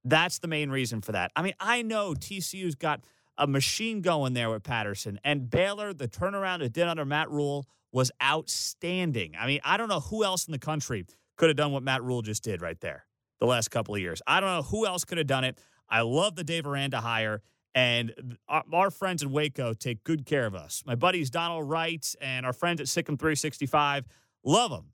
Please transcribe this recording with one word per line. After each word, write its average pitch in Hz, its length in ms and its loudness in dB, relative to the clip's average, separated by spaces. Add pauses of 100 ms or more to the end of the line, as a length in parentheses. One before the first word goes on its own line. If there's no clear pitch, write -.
That's 160 360 4
the 170 100 -6
main 151 220 0
reason 120 320 -2
for 107 100 -6
that. 90 240 0
I 160 60 2
mean, 190 180 0
I 233 220 2
know 208 320 -2
T 190 260 -8
C - 160 -6
U's 180 180 -4
got 151 300 -2 (340)
a 147 80 4
machine 202 540 0
going 151 340 2
there 117 160 0
with 110 120 -2
Patterson. 104 600 -4
And 139 260 0
Baylor, 202 420 0
the 127 160 -6
turnaround 185 540 -2
it 117 100 -2
did 170 160 2
under 160 160 -2
Matt 147 260 0
Rhule 143 360 0 (260)
was 127 180 4 (120)
outstanding. 147 1160 0
I 113 80 -2
mean, 139 180 2
I 160 120 2
don't 226 120 -2
know 180 120 0
who 214 240 -2
else 185 220 0
in 160 60 -8
the 139 60 -4
country 127 480 -4 (300)
could 165 120 6
have 147 80 4
done 147 160 2
what 135 100 -2
Matt 131 200 0
Rhule 123 200 -2
just 107 200 -4
did 92 200 -4
right 85 180 -6
there 73 260 -10 (340)
the 117 60 4
last 120 220 2
couple 107 260 -2
of 104 60 0
years. 85 260 -4
I 165 140 4
don't 196 100 0
know 170 120 0
who 208 240 -2
else 180 180 -2
could 175 140 -4
have 151 80 0
done 131 180 2
it. 127 140 -4 (300)
I 113 120 4
love 156 340 2
the 175 100 -8
Dave 160 220 -2
Aranda 139 340 -2
hire, 110 420 -2 (320)
and 120 420 4
th-, 120 220 -12 (100)
our, 151 240 0
our 185 180 4
friends 185 320 -4
in 139 80 -2
Waco 135 440 0
take 117 280 -6
good 156 240 -2
care 135 200 2
of 95 80 -4
us. - 320 -8
My 123 80 -2
buddies 165 360 2
Donald 165 380 -2
Wright 165 520 -2
and 127 260 -4
our 127 60 0
friends 170 280 0
at 139 80 -4
Sikkim 156 300 0
three 156 160 2
sixty-five, 143 720 0 (380)
love 185 280 4
'em. 76 220 -10